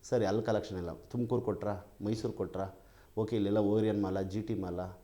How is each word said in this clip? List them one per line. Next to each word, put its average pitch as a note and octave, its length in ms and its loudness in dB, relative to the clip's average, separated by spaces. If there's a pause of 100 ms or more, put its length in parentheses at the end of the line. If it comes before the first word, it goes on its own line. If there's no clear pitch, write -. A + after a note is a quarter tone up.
ಸರಿ, A#2+ 220 2
ಅಲ್ಲಿ G#2 180 2
ಕಲೆಕ್ಷನ್ G#2+ 360 0
ಇಲ್ಲ. E2+ 140 -4
ತುಮಕೂರು A#2+ 500 -2
ಕೊಟ್ರಾ, G2+ 520 -4 (100)
ಮೈಸೂರು A2 280 -2
ಕೊಟ್ರಾ? F#2+ 480 -6 (380)
ಓಕೆ, A2+ 180 0
ಇಲ್ಲೆಲ್ಲ G#2 220 4
ಓರಿಯನ್ G#2+ 440 4
ಮಾಲ, F#2+ 180 0
ಜಿ F#2+ 200 -2
ಟಿ G#2+ 140 -4
ಮಾಲ F#2 260 -4 (220)